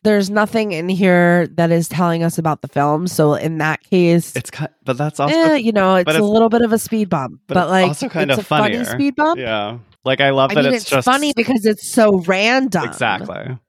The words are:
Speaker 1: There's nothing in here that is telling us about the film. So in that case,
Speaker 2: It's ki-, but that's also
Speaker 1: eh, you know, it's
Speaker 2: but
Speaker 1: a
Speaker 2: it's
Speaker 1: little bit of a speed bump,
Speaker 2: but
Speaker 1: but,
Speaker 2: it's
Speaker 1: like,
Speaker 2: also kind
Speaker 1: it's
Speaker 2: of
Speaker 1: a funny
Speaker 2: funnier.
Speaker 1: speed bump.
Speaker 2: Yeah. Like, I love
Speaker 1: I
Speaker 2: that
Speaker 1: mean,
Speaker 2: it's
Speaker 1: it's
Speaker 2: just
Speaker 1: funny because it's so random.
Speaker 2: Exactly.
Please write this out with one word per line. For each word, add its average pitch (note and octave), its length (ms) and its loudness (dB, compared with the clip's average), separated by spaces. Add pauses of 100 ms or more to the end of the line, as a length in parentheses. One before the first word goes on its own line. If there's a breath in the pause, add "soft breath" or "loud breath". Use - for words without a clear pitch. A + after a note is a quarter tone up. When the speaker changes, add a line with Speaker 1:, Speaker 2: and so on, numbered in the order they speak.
Speaker 1:
There's G3+ 280 2
nothing G#3+ 420 -2
in E3 160 -6
here F3 640 2
that E3+ 180 0
is E3+ 160 0
telling E3+ 360 -2
us E3 140 -2
about D#3+ 240 -2
the D3+ 60 -14
film. D3 380 -2
So D3+ 280 2
in D#3+ 240 -4
that D#3 260 -4
case, E3+ 520 2
Speaker 2:
It's - 140 -8
ki-, D3+ 160 -10 (180)
but B2+ 140 -4
that's D3+ 220 -6
also G#3 160 0
Speaker 1:
eh, D#4+ 200 4
you A#3 160 0
know, F#3+ 240 2
it's F3+ 100 2
Speaker 2:
but D#3+ 100 2
Speaker 1:
a - 20 2
Speaker 2:
it's G#3 80 2
Speaker 1:
little A3+ 220 4
bit A3+ 140 2
of A3 100 0
a A3+ 60 2
speed G#3+ 300 -2
bump, C#3+ 400 -4
Speaker 2:
but C#3 60 -6
Speaker 1:
but, F3+ 80 2
Speaker 2:
it's D#3+ 80 -2
Speaker 1:
like, F#3 180 2
Speaker 2:
also D3 200 -6
kind D3+ 220 -4
Speaker 1:
it's B2+ 80 2
Speaker 2:
of - 60 -6
Speaker 1:
a - 20 -14
funny G#3 300 0
Speaker 2:
funnier. A#3+ 80 -6
Speaker 1:
speed C#4 320 -2
bump. D#4 240 0
Speaker 2:
Yeah. A2 380 -4 (280)
Like, C3 140 0
I C#3 100 4
love C3+ 200 2
Speaker 1:
I C#3 60 -4
Speaker 2:
that D3 80 4
Speaker 1:
mean, C#3 100 2
Speaker 2:
it's A3+ 80 -4
Speaker 1:
it's - 80 -12
Speaker 2:
just C3+ 160 2
Speaker 1:
funny C#4 280 2
because A3+ 300 0
it's A3 240 -2
so G#3+ 380 4
random. G3+ 580 0
Speaker 2:
Exactly. A2+ 720 -6 (120)